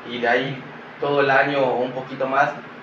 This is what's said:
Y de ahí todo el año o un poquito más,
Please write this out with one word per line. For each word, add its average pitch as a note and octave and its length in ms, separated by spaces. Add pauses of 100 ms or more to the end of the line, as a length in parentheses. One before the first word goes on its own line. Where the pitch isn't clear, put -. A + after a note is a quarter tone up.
(100)
Y A#2+ 100
de A#2 80
ahí C3 340 (380)
todo C#3+ 200
el C#3 100
año C#3 300
o B2 160
un B2+ 160
poquito C3 340
más, C#3 240 (320)